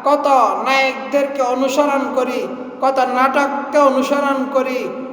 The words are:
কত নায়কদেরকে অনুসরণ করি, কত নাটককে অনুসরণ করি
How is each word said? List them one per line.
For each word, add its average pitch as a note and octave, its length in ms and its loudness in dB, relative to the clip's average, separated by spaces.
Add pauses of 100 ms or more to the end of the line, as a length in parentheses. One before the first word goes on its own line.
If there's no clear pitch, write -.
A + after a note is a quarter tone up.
কত C#4+ 240 2 (380)
নায়কদেরকে C4+ 760 0
অনুসরণ C4 720 0
করি, B3 320 -2 (340)
কত C4+ 180 0
নাটককে C4 760 0
অনুসরণ C#4 760 2
করি B3+ 360 -2 (240)